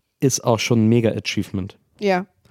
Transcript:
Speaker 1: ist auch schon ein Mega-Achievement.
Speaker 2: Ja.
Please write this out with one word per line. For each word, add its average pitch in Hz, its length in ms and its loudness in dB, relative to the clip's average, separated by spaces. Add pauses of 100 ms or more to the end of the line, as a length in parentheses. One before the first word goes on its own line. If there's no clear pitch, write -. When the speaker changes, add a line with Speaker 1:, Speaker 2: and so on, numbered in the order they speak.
(200)
Speaker 1:
ist - 240 0
auch 117 140 2
schon 113 260 2
ein 110 40 4
Mega-Achievement. 104 880 -2 (200)
Speaker 2:
Ja. 190 280 -2 (240)